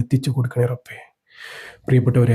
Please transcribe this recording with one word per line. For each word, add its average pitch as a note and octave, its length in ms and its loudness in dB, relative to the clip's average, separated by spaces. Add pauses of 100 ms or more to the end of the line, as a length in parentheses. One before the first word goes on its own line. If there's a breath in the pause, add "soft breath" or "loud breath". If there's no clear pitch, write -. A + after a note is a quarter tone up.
എത്തിച്ചു C3 320 -2
കൊടുക്കണേ B2 380 -2
റബ്ബേ. - 240 -14 (880 loud breath)
പ്രിയപ്പെട്ടവരെ, B2 500 2